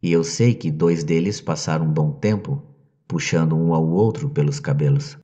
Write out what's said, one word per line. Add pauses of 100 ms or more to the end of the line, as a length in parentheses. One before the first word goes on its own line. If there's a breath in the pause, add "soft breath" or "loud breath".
e
eu
sei
que
dois
deles
passaram
um
bom
tempo (420)
puxando
um
ao
outro
pelos
cabelos.